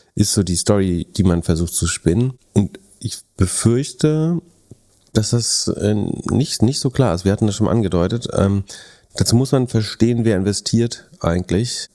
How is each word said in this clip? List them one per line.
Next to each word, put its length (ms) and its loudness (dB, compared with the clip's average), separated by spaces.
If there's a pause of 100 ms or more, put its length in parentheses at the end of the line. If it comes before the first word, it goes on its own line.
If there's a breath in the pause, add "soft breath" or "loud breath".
(160 loud breath)
ist 180 2
so 80 2
die 140 -2
Story, 600 0
die 80 0
man 200 2
versucht 300 -2
zu 120 -2
spinnen. 480 0 (200)
Und 260 0 (200)
ich 200 -10 (160)
befürchte, 1080 0 (720)
dass 180 0
das, 360 -2
äh, 280 0 (360)
nicht, 300 0
nicht 180 2
so 100 -2
klar 240 2
ist. 120 -6
Wir 60 4
hatten 160 0
das 80 -2
schon 100 0
mal 60 0
angedeutet. 640 0
Ähm, 300 2 (520 loud breath)
dazu 200 2
muss 160 2
man 160 2
verstehen, 560 0
wer 140 2
investiert 680 -2 (120)
eigentlich 760 -2